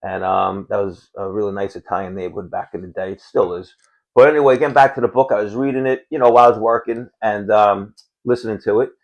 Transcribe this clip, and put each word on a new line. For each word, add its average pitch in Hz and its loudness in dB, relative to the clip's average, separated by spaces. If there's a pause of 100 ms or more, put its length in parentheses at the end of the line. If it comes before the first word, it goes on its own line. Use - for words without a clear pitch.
And, 95 -8
um, 95 -4
that 104 -4
was 98 -8
a 98 -10
really 101 -4
nice 98 -8
Italian 92 -8
neighborhood 90 -12
back 87 -10
in 90 -10
the 90 -16
day. 95 -10
It 98 -14
still 90 -2
is. 90 -14 (400)
But 127 8
anyway, 143 4
getting 139 -2
back 135 4
to 131 -8
the 120 0
book, 127 0
I 104 0
was 104 -8
reading 131 -4
it, 131 -2
you 151 -6
know, 123 4
while 120 6
I - 8
was 120 4
working 117 -2 (140)
and, 104 -4
um, 104 2 (300)
listening 120 -4
to 107 0
it. - -2 (140)